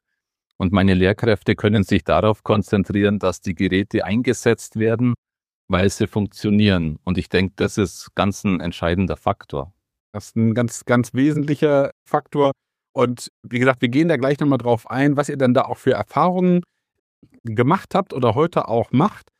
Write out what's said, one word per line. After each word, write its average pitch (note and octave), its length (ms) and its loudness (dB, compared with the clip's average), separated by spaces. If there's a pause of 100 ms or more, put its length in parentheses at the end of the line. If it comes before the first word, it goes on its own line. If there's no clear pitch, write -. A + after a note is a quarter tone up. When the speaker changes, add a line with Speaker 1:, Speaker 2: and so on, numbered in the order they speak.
(580)
Speaker 1:
Und F#2 160 -2
meine F#2+ 200 4
Lehrkräfte G2+ 600 0
können G#2+ 280 0
sich G2 200 0
darauf F#2+ 400 0
konzentrieren, G2+ 760 0
dass F#2 240 -4
die F#2+ 140 -6
Geräte F#2+ 500 -2
eingesetzt A#2 720 -2
werden, A2+ 360 0 (540)
weil F#2+ 220 2
sie - 160 -2
funktionieren. G2+ 1000 0
Und F2+ 140 -2
ich E2+ 120 -6
denke, F#2+ 260 0
das - 220 -2
ist - 360 -4
ganz G2 300 -2
ein F#2 160 -2
entscheidender E2+ 580 -2
Faktor. - 560 -6 (380)
Speaker 2:
Das G#2 160 -14
ist - 80 -20
ein A2+ 180 2
ganz, A#2+ 320 -4
ganz B2 280 0
wesentlicher C#3+ 800 0 (120)
Faktor. C#3+ 480 -2 (420)
Und B2 380 -2 (120)
wie B2 160 -6
gesagt, B2+ 220 2
wir B2+ 80 0
gehen D3 180 2
da D#3+ 100 0
gleich C3+ 220 -2
nochmal C#3+ 180 2
drauf A#2+ 320 -2
ein, C3+ 280 0
was C#3+ 120 -2
ihr D3 80 -6
dann B2+ 160 2
da B2 100 2
auch - 140 -6
für B2+ 160 0
Erfahrungen F3+ 720 0 (800)
gemacht A#2+ 500 0
habt F#3+ 200 -2
oder B2 220 0
heute D#3+ 320 0
auch A2+ 240 -2
macht. D#3 380 0 (100)